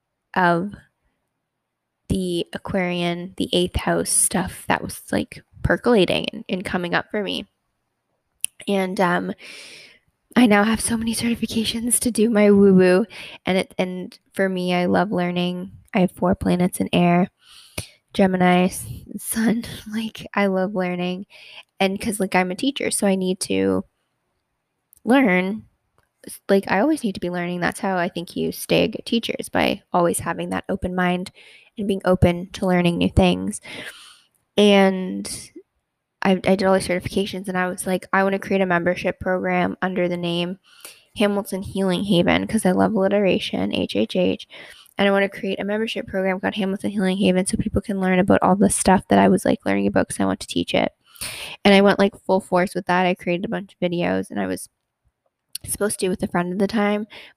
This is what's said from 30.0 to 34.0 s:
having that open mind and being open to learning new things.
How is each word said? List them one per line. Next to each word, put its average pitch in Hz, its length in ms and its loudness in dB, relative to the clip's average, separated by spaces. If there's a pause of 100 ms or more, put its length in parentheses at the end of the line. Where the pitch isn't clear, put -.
having 175 320 -6
that 185 180 -6
open 180 260 -6
mind 180 360 -2 (460)
and 202 100 -6
being 196 180 -2
open 180 480 2
to 196 140 -4
learning 175 300 2
new 180 120 2
things. 190 520 2 (960)